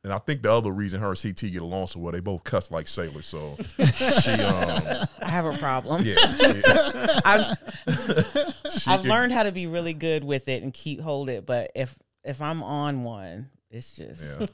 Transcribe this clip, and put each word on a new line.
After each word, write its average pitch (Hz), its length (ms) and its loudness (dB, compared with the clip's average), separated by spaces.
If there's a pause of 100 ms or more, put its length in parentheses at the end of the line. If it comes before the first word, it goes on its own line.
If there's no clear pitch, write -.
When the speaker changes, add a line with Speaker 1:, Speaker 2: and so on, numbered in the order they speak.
Speaker 1:
and 98 80 -6
I 95 60 -2
think 139 260 -2
the 107 80 4
other 110 200 4
reason 98 300 -2
her 101 80 -2
and 95 80 -2
C 104 160 -4
T 104 180 -6
get 87 100 -6
along 90 260 -4
so 87 120 -10
well, 85 120 -6
they 87 80 -4
both 92 240 -4
cuss - 280 -2
like 80 160 -4
sailors, 76 380 -6
so 76 320 -10
Speaker 2:
<laughs> - 200 -10 (440)
Speaker 1:
she, - 100 4
um, - 760 0 (140)
Speaker 2:
I 185 80 -6
have 170 160 0
a 147 120 -2
problem. 139 480 0
Speaker 1:
yeah, 202 100 0
she, 285 500 6
Speaker 2:
<laughs> 262 600 4
I've, 208 320 4 (300)
Speaker 1:
<laughs> 277 840 0
she - 180 -2
Speaker 2:
I've 190 100 6
Speaker 1:
can 196 80 0
Speaker 2:
learned 240 220 4
how 233 120 2
to 202 80 2
be 175 160 -6
really 165 260 -2
good 156 300 0
with 139 260 -2
it 127 140 -2
and 131 100 -6
keep, - 280 -8
hold 143 280 -4
it, 110 160 -6
but 120 300 -2
if, 127 220 -6 (280)
if 139 160 -8
I'm 156 220 -4
on 143 400 -4
one, 107 460 -10 (200)
it's - 260 -16
just - 260 -16 (180)
Speaker 1:
Yeah. 208 140 -4